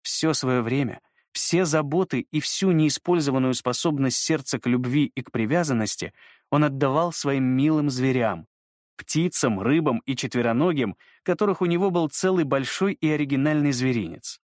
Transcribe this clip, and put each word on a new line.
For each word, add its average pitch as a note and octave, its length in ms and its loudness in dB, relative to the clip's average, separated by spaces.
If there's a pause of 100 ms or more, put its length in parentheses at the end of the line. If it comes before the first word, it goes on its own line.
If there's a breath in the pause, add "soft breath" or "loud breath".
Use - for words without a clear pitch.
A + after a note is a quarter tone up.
Всё - 320 -2
своё B2+ 280 0
время — A#2+ 380 -2 (320)
все - 320 0
заботы D#3 680 0
и D3+ 120 -2
всю - 300 0
неиспользованную C#3+ 800 2
способность C3+ 640 0
сердца C#3+ 420 -2
к - 80 -4
любви B2+ 380 2
и C3 160 -8
к - 100 -16
привязанности A#2+ 840 -2 (360 soft breath)
он D3+ 160 4
отдавал C#3+ 480 0
своим C#3 320 0
милым D3 440 2
зверям — B2+ 580 0 (500)
птицам, D3+ 640 -2
рыбам C3+ 440 2
и C3 120 -4
четвероногим, B2 800 0 (260 soft breath)
которых F#3+ 380 0
у F#3 40 2
него F3 260 0
был E3+ 180 0
целый F#3+ 340 0
большой C#3 500 0
и - 160 -2
оригинальный D3 640 0
зверинец. A#2+ 760 -4